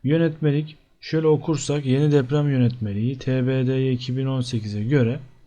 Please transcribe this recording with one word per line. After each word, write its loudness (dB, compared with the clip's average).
Yönetmelik 0
şöyle -2
okursak 0
yeni 2
deprem 2
yönetmeliği 0
T -2
B 0
D 0
Y 0
iki -4
bin -2
on -2
sekize -4
göre 2